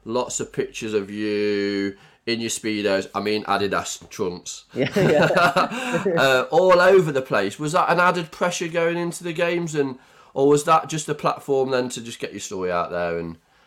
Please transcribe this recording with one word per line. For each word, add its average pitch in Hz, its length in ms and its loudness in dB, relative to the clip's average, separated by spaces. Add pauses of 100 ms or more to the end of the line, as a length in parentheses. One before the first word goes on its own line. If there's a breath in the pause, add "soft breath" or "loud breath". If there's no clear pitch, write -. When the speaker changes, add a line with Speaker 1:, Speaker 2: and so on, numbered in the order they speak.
Speaker 1:
lots 120 360 -4
of 110 120 -10
pictures 110 420 -6
of 98 160 -2
you 104 840 -2 (300 soft breath)
in 117 140 -2
your 113 100 -4
Speedos, 101 640 -2
I 101 60 -4
mean 104 240 -2
Adidas 98 680 -2
trunks, - 540 -8 (100)
Speaker 2:
Yeah, 127 220 -2
yeah. 156 320 4
Speaker 1:
<laughs> 185 880 0
uh, 131 320 4
all 180 280 6
over 180 320 6
the 131 120 0
place. 104 360 -2
Was 151 140 -4
that 175 180 2
an 170 80 2
added 175 320 2
pressure 175 380 -4
going 170 300 0
into 170 260 -6
the 175 80 -6
games, 170 420 -2
and, 139 240 0 (360 loud breath)
or 139 120 4
was 147 180 6
that 160 240 4
just 156 200 -6
a 151 60 -2
platform 135 560 -2
then 127 180 0
to 123 140 -10
just 117 180 -14
get - 120 -8
your 101 80 -10
story 92 300 -6
out 87 200 -2
there 87 280 -2
and, 82 200 -10 (280 soft breath)